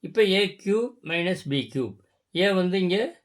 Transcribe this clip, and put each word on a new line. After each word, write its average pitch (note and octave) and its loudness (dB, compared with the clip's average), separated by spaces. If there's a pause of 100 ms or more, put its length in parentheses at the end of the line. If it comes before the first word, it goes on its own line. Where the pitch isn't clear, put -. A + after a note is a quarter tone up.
இப்ப A3 0
ஏ F#3+ 2
கியூப் G#3+ -2 (100)
மைனஸ் E3+ -2
பி C#3 0 (140)
கியூப். A#2 -4 (380)
ஏ E3+ 2
வந்து F#3 0
இங்க F3+ 0 (280)